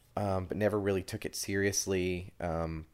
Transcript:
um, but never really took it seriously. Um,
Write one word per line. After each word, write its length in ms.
um, 300
but 100
never 200
really 260
took 220
it 100
seriously. 1040
Um, 520